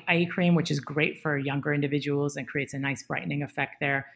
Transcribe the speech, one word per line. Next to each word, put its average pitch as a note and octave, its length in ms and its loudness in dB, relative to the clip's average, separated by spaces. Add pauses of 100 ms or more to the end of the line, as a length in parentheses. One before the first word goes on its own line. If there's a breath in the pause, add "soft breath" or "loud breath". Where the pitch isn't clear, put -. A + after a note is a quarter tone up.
Eye E3+ 240 4
Cream, F3 240 4
which D#3+ 160 4
is C#3+ 80 2
great D3 420 0
for D3 180 0
younger C#3 340 -2
individuals C#3+ 640 0
and C#3 100 -6
creates C#3 280 -4
a C3+ 40 -6
nice C3+ 240 -4
brightening C#3+ 400 -4
effect C3+ 380 -4
there, C#3 360 0